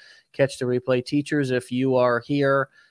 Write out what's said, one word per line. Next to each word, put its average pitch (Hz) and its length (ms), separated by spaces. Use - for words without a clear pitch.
catch 139 260
the 135 60
replay. 123 400
Teachers, 147 480
if 123 180
you 127 260
are 123 300
here, 139 440